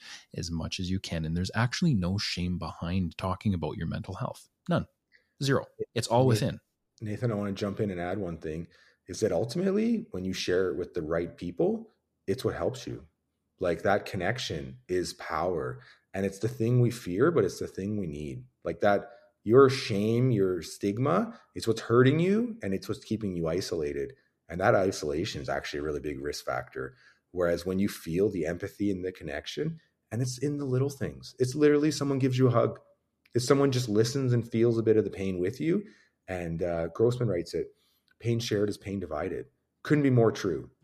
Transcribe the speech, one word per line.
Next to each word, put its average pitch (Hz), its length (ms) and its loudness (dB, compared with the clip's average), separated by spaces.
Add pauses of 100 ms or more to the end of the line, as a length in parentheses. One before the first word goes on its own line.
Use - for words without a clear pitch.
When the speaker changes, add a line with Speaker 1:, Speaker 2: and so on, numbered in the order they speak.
(340)
Speaker 1:
as 87 160 -6
much 82 300 -6
as 90 100 -4
you 95 100 0
can. 80 260 -4
And 82 120 -2
there's 90 160 -2
actually 123 400 2
no 92 240 0
shame 90 400 -4
behind 85 640 -4
talking 95 340 -2
about 82 240 -4
your 82 100 -4
mental - 280 -6
health. - 340 -8 (180)
None. 156 200 0 (560)
Zero. 135 240 2 (260)
It's 113 140 -4
all 127 200 6
Speaker 2:
Nathan, - 0 - (200)
Speaker 1:
within. - 120 -4 (420)
Speaker 2:
Nathan, 110 300 -4
I 104 40 -2
want 101 200 -2
to 98 40 -12
jump 101 200 -4
in 104 120 0
and 87 100 -6
add 90 160 -4
one 85 220 -6
thing, 82 280 -8 (380)
is - 140 -10
that 101 140 2
ultimately 190 800 0
when 92 120 -6
you 95 80 -2
share 92 380 0
it 71 80 -4
with 73 160 -6
the 85 80 -4
right 82 340 -2
people, 175 580 -2 (320)
it's 98 200 -2
what 92 100 0
helps 90 320 -4
you. 62 180 -10 (540)
Like, 87 240 0
that 104 220 2
connection 87 720 -4 (100)
is 90 280 -2
power, 78 640 -4 (320)
and 98 120 -2
it's 98 140 -4
the 117 80 -2
thing 120 320 2
we 120 100 6
fear, 101 400 0
but 139 140 2
it's - 160 -2
the 87 80 -6
thing 101 300 -6
we 95 100 -4
need. 76 380 -8 (180)
Like, 85 160 -6
that, 101 320 2 (320)
your 127 260 8
shame, 117 600 0
your 92 300 2
stigma, 139 760 -2 (160)
it's 90 140 -6
what's 110 140 0
hurting 127 400 6
you, 214 420 0
and 98 100 -2
it's 92 140 -6
what's - 160 -6
keeping 107 320 -4
you 82 140 -2
isolated. 73 640 -4 (340)
And 87 140 -6
that 110 120 4
isolation 92 680 0
is 65 80 -8
actually 71 300 -6
a 73 40 -6
really 73 160 -4
big 69 220 -8
risk 71 240 -8
factor. 65 500 -8 (360)
Whereas 85 340 0
when 95 140 0
you 98 100 2
feel 90 400 0
the 90 160 -2
empathy 92 440 -4
and 95 140 -4
the 92 80 -4
connection, 117 680 -8 (320)
and 113 80 -2
it's 127 160 -4
in 147 220 -2
the 143 60 -6
little 131 240 0
things, - 500 -10
it's 127 160 2
literally 151 360 6
someone 139 280 0
gives 127 180 2
you 131 100 6
a 127 40 6
hug. 120 280 4 (560)
It's - 80 2
someone 139 300 6
just 123 160 -2
listens 120 420 2
and 120 180 0
feels 113 280 2
a 113 60 -2
bit 110 120 6
of 107 80 4
the 98 60 -2
pain 95 300 -4
with 90 200 -2
you. 170 240 0 (420)
And, 87 380 -4
uh, 85 240 -2
Grossman 120 400 2
writes 87 260 -2
it, - 220 -4 (440)
"Pain 117 200 -2
shared 104 300 0
is - 80 -6
pain 98 240 -6
divided." 76 460 -6 (340)
Couldn't 151 220 2
be 139 60 6
more 117 220 6
true. 82 380 -4 (140)